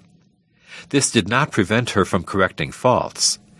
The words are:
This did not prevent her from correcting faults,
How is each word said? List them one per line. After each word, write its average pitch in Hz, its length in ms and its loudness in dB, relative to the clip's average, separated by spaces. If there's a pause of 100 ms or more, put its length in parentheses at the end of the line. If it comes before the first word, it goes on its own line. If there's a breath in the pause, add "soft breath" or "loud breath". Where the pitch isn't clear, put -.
(920 loud breath)
This 139 200 2
did 107 180 2
not 131 220 0
prevent 110 400 0
her 98 140 2
from 87 200 -2
correcting 90 460 -2
faults, - 680 0 (220 loud breath)